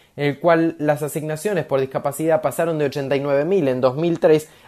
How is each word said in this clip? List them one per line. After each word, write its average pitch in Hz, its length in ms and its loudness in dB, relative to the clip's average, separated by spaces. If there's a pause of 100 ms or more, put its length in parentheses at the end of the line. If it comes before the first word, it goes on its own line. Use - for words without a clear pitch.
(160)
en 143 100 -2
el 139 140 -2
cual 165 380 2
las 147 240 0
asignaciones 156 640 -4
por 135 160 0
discapacidad 151 640 -2
pasaron 160 360 -2
de 147 80 0
ochenta 139 300 -2
y 135 40 0
nueve 143 240 0
mil 175 240 2
en 127 120 0
dos 127 160 2
mil 170 240 -2
tres 156 280 4 (200)